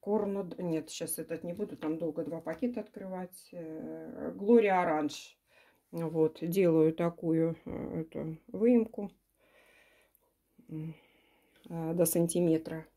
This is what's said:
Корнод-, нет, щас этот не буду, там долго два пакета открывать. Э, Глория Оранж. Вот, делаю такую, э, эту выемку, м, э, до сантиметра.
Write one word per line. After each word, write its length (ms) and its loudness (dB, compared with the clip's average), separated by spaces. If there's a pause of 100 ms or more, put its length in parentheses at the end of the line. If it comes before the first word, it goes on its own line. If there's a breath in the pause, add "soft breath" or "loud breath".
Корнод-, 560 -2
нет, 280 -4
щас 280 -8
этот 240 -8
не 100 -8
буду, 240 -8
там 220 -4
долго 240 -4
два 180 -6
пакета 400 -4
открывать. 680 -12
Э, 840 -10
Глория 440 6
Оранж. 560 -2 (540 soft breath)
Вот, 520 0
делаю 520 6
такую, 720 0
э, 380 -6
эту 340 -8 (120)
выемку, 600 2 (1600 soft breath)
м, 240 -10 (760 soft breath)
э, 240 -4
до 120 4
сантиметра. 800 2 (100)